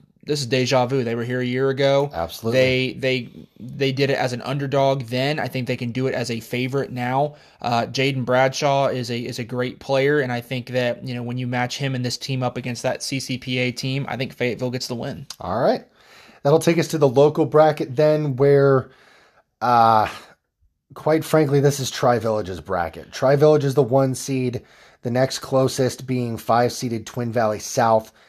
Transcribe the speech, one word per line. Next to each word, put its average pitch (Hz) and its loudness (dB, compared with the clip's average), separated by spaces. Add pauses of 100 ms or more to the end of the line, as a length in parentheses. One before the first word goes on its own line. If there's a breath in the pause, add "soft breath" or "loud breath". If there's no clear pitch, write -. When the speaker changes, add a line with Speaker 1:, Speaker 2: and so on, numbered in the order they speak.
(260)
Speaker 1:
this 147 -2
is 127 -6
deja 127 2
vu. 131 0
They 113 -2
were 117 -4
here 123 -2
a - -2
year 127 0
ago. 139 2
Speaker 2:
Absolutely. 110 -2
Speaker 1:
They, 131 2
they, 127 -4 (140)
they 135 -4
did 135 0
it 139 0
as 127 -2
an 120 -6
underdog 139 0
then. 131 -2
I 123 -4
think 127 -6
they 127 -2
can 120 -6
do 131 -2
it 127 -2
as 120 -4
a 113 -6
favorite 127 -4
now. 131 -2 (260 loud breath)
Uh, 117 0
Jaden 131 -2
Bradshaw 135 2
is 120 -4
a, 120 -4
is 117 -8
a 127 -8
great 123 -6
player, 139 2
and 123 -2
I 120 -4
think 127 -8
that, 123 -2
you 127 -8
know, 123 -6
when 120 -6
you 127 -4
match 123 -4
him 135 -4
and 123 -4
this 123 -4
team 131 -4
up 127 -2
against 123 -8
that 127 -4
C 135 -6
C 127 -6
P 127 -4
A 127 0
team, 131 -4
I - -6
think 120 -6
Fayetteville 123 -4
gets 123 -6
the - -8
win. 139 -10 (140)
Speaker 2:
All - -4
right. 185 2 (580 loud breath)
That'll 147 6
take 165 2
us 165 0
to 165 -2
the 143 6
local 147 4
bracket 147 4
then, 151 2
where, 139 4 (720 soft breath)
uh, 113 6 (840 loud breath)
quite 156 0
frankly, 143 4
this 139 2
is 123 -6
Tri-Village's 107 0
bracket. 85 -6
Tri-Village 143 4
is 135 -2
the 143 4
one 131 2
seed, 127 -4 (400 soft breath)
the 123 -4
next 127 0
closest 131 0
being 123 -4
five 120 2
seeded 113 -6
Twin 120 -6
Valley 110 0
South, 113 2 (180 soft breath)